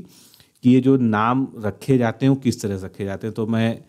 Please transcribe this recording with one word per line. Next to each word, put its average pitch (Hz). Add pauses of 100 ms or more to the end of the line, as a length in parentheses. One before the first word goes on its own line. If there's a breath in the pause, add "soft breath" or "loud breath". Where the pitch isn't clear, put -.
(640 soft breath)
कि 123
ये 127
जो 135
नाम 120 (100)
रखे 104
जाते 117
हैं, 135
वो 135
किस 127
तरह 101
से 95
रखे 101
जाते 98
हैं। 107
तो 113
मैं, 113